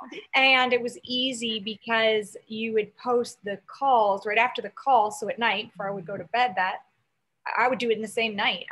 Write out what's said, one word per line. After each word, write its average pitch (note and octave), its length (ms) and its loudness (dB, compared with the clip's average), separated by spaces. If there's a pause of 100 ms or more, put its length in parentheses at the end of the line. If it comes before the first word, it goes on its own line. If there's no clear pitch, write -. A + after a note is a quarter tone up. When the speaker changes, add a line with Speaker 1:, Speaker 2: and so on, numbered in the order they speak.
(200)
Speaker 1:
<laughs> - 160 -14
Speaker 2:
And C4 380 6
it A#3+ 80 2
was A#3+ 220 -6
easy A#3+ 560 -2
because A3 800 0 (100)
you A3 260 -6
would G#3 240 0
post A#3+ 460 -2
the G3 140 -8 (100)
calls A3 580 2
right G#3 120 0
after A3+ 240 0
the G3 80 -12
call. A3 420 2
So G3+ 180 -8
at G#3+ 100 -6
night, G#3+ 320 -2
before G3 180 -10
I - 20 -6
would G3 140 -10
go G3+ 120 -8
to F3+ 80 -12
bed, A#3 320 0
that F#3 240 -2 (760)
I A#3 100 4
would B3+ 120 0
do A#3+ 120 0
it G#3+ 40 4
in G#3+ 80 -8
the G#3+ 60 -8
same A3 260 -2
night. G3+ 360 -2